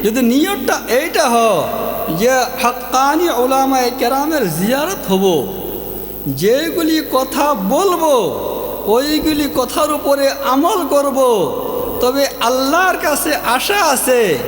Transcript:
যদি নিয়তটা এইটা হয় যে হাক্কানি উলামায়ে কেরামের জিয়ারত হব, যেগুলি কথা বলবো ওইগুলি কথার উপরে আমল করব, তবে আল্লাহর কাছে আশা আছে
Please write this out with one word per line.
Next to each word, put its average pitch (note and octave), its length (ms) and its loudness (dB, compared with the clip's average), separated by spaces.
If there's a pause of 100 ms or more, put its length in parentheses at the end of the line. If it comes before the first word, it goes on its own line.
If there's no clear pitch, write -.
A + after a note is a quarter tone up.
যদি A3+ 180 2
নিয়তটা D4 640 2
এইটা D4 420 0
হয় A3+ 340 4 (540)
যে A#3 140 2 (300)
হাক্কানি C#4 680 0
উলামায়ে C4 680 2
কেরামের C4+ 560 0
জিয়ারত C4 560 -2
হব, F3+ 420 2 (760)
যেগুলি D4 760 0 (100)
কথা C4 420 0
বলবো C4+ 880 0 (420)
ওইগুলি D4 720 0
কথার D4 380 0
উপরে C#4 380 0 (140)
আমল D#4 420 2
করব, C#4 300 2 (840)
তবে C4+ 260 0 (120)
আল্লাহর C4+ 580 2
কাছে D4+ 380 -2
আশা F#4 500 0
আছে B3 520 2 (100)